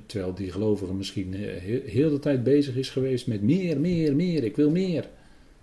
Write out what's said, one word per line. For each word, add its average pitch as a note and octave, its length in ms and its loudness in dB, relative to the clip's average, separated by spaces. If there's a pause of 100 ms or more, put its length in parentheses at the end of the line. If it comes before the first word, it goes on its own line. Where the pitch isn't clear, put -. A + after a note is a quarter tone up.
terwijl F#2 280 -4
die F#2 180 -6
gelovige G2 420 0
misschien, F#2+ 400 -4
eh, F#2+ 60 -6
he-, G#2 460 -4
heel C3+ 240 2
de C#3+ 100 0
tijd C#3 240 0
bezig C#3 320 4
is C3 140 -2
geweest C3 380 -2
met G#2+ 140 -2
meer, D#3+ 380 2
meer, D#3+ 360 2
meer, E3 280 2
ik G#2+ 120 -2
wil D3 160 4
meer. F3 380 0 (540)